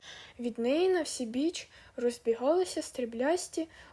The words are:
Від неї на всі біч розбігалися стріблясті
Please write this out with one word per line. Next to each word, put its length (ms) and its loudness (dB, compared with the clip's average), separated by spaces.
Від 200 -4
неї 300 2
на 140 4
всі 240 -4
біч 420 -2
розбігалися 840 2
стріблясті 880 -2